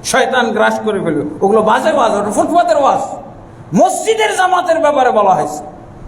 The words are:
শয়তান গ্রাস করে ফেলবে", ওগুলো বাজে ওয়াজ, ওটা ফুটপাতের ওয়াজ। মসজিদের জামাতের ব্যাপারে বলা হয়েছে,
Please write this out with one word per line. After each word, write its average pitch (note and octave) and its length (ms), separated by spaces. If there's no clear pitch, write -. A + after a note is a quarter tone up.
শয়তান B3 460
গ্রাস A3 340
করে G3+ 160
ফেলবে", D#3+ 440
ওগুলো G#3 180
বাজে B3+ 300
ওয়াজ, A#3+ 200
ওটা G3+ 180
ফুটপাতের D#4+ 460
ওয়াজ। C4 220
মসজিদের G#4+ 640
জামাতের F4+ 420
ব্যাপারে D4 320
বলা G3+ 240
হয়েছে, D3 300